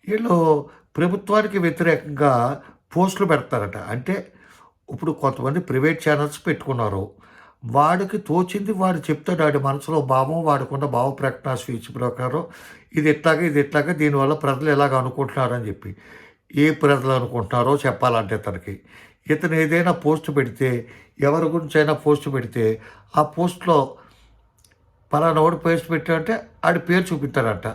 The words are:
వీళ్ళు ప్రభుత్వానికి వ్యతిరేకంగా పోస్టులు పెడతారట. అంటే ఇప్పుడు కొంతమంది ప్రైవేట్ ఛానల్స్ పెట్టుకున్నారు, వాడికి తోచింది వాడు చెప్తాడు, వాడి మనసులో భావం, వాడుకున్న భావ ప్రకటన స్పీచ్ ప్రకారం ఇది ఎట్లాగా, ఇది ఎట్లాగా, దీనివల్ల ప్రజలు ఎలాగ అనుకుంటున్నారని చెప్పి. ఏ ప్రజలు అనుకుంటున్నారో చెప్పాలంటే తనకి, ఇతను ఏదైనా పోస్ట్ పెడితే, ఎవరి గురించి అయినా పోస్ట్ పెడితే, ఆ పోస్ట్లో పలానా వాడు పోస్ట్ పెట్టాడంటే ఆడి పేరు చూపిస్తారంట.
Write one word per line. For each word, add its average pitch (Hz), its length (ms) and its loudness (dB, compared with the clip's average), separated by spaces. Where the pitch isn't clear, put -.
వీళ్ళు 175 580 2
ప్రభుత్వానికి 202 640 0
వ్యతిరేకంగా 143 1040 0
పోస్టులు 185 320 2
పెడతారట. 123 480 0
అంటే 127 560 -6
ఇప్పుడు 151 200 -4
కొంతమంది 139 480 -2
ప్రైవేట్ 156 480 0
ఛానల్స్ 147 380 -2
పెట్టుకున్నారు, 117 640 -4
వాడికి 175 520 2
తోచింది 190 540 -2
వాడు 185 260 0
చెప్తాడు, 156 440 -2
వాడి 147 160 2
మనసులో 143 420 -2
భావం, 135 440 0
వాడుకున్న 139 400 -2
భావ 127 260 0
ప్రకటన 131 440 -4
స్పీచ్ 123 420 -10
ప్రకారం 123 500 -4
ఇది 151 160 4
ఎట్లాగా, 156 300 2
ఇది 151 200 2
ఎట్లాగా, 147 320 0
దీనివల్ల 147 420 2
ప్రజలు 143 360 -2
ఎలాగ 139 260 2
అనుకుంటున్నారని 123 720 -2
చెప్పి. - 280 -12
ఏ 151 140 6
ప్రజలు 143 400 2
అనుకుంటున్నారో 123 680 0
చెప్పాలంటే 113 500 0
తనకి, 101 440 -8
ఇతను 156 240 0
ఏదైనా 165 380 2
పోస్ట్ 156 440 0
పెడితే, 123 520 -2
ఎవరి 151 240 2
గురించి 156 360 0
అయినా 151 120 2
పోస్ట్ 147 400 0
పెడితే, 110 500 -2
ఆ 151 60 4
పోస్ట్లో 160 720 0
పలానా 160 280 2
వాడు 160 160 4
పోస్ట్ 165 340 0
పెట్టాడంటే 165 500 0
ఆడి 139 140 4
పేరు 175 360 0
చూపిస్తారంట. 120 600 -2